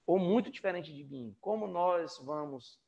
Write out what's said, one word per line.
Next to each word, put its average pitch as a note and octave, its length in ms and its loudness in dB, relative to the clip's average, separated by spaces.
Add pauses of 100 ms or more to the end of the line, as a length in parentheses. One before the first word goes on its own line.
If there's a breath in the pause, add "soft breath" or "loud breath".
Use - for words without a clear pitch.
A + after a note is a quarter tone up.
ou F3 120 6
muito G3+ 320 4
diferente F3 420 -4
de C#3+ 120 -14
mim. B2+ 360 -10
Como G#3 260 -2
nós F3 520 2
vamos C#3+ 680 -6